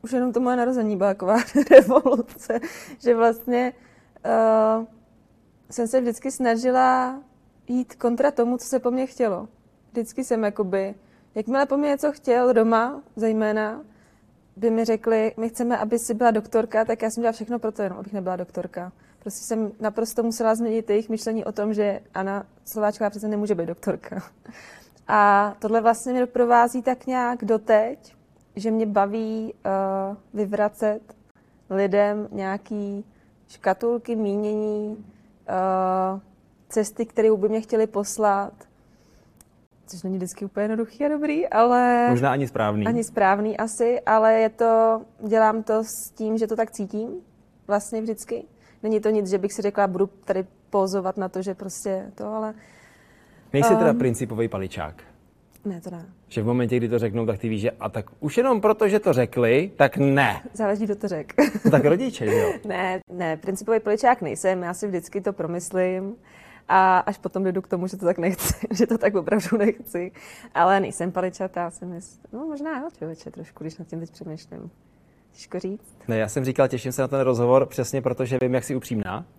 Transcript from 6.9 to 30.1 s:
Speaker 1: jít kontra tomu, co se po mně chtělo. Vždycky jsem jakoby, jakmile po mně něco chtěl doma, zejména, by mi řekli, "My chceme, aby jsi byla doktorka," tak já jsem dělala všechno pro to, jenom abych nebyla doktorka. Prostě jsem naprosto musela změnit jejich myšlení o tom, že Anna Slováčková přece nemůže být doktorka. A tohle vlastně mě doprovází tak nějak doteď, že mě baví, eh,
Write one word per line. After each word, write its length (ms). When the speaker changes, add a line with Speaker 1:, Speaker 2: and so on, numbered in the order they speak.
Speaker 1:
jít 260
kontra 360
tomu, 280
co 80
se 120
po 120
mně 160
chtělo. 420
Vždycky 320
jsem 200
jakoby, 500
jakmile 320
po 100
mně 120
něco 240
chtěl 420
doma, 480
zejména, 640
by 140
mi 140
řekli, 520
"My 120
chceme, 300
aby 200
jsi 160
byla 160
doktorka," 540
tak 180
já 80
jsem 120
dělala 100
všechno 260
pro 140
to, 100
jenom 160
abych 140
nebyla 240
doktorka. 560
Prostě 260
jsem 360
naprosto 420
musela 320
změnit 360
jejich 180
myšlení 360
o 80
tom, 220
že 260
Anna 320
Slováčková 460
přece 180
nemůže 260
být 120
doktorka. 560
A 500
tohle 220
vlastně 320
mě 80
doprovází 640
tak 240
nějak 380
doteď, 680
že 140
mě 160
baví, 680
eh, 500